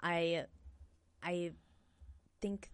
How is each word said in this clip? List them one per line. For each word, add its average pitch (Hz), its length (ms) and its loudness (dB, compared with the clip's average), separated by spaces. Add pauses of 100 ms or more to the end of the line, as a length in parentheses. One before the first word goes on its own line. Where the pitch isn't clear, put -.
I, 170 440 4 (760)
I 175 300 0 (880)
think 202 340 -2